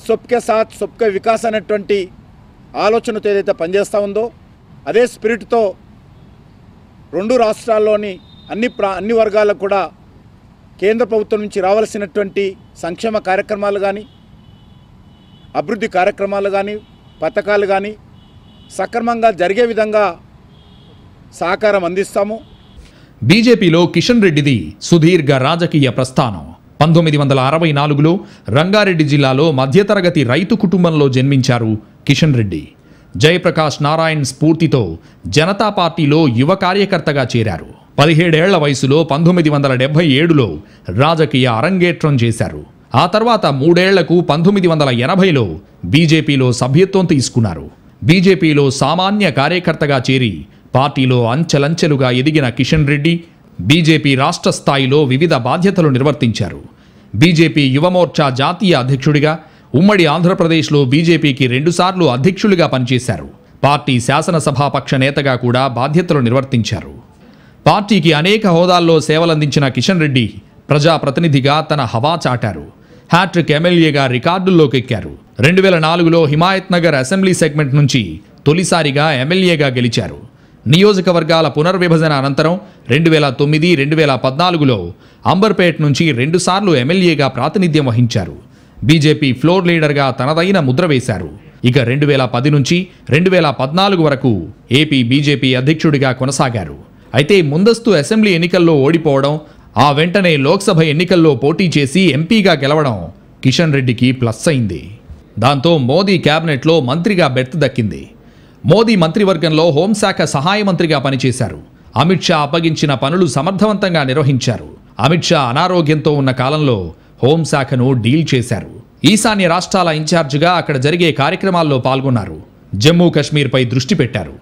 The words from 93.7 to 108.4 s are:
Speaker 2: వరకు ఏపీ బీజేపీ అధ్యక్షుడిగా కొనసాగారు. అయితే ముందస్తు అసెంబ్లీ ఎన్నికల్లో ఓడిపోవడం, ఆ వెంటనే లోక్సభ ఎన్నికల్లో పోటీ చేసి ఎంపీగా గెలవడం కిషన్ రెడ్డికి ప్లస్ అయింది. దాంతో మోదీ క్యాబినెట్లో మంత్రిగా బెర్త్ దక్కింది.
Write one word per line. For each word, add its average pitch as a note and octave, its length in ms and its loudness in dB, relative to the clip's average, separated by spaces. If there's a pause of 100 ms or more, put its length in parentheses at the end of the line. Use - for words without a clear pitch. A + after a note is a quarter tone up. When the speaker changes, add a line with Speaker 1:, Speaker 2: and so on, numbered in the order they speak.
Speaker 2:
వరకు A#2+ 460 0 (240)
ఏపీ C#3+ 300 2
బీజేపీ C3+ 520 0
అధ్యక్షుడిగా C#3 580 0
కొనసాగారు. A#2 640 -4 (380)
అయితే D#3 280 4
ముందస్తు G3+ 480 0
అసెంబ్లీ G#3 420 2
ఎన్నికల్లో E3+ 440 2
ఓడిపోవడం, D3 640 0 (380)
ఆ C#3 120 4
వెంటనే F3 460 0
లోక్సభ E3 460 0
ఎన్నికల్లో D3+ 520 2
పోటీ D#3 440 -2
చేసి C#3+ 220 0
ఎంపీగా F3 520 2
గెలవడం C3+ 560 -2 (360)
కిషన్ D3 300 2
రెడ్డికి B2+ 380 0
ప్లస్ A#2+ 360 -4
అయింది. G2 420 -4 (480)
దాంతో D3 400 2
మోదీ E3+ 400 2
క్యాబినెట్లో D#3 640 0
మంత్రిగా E3+ 480 0
బెర్త్ B2+ 280 -4
దక్కింది. A2 540 -2 (560)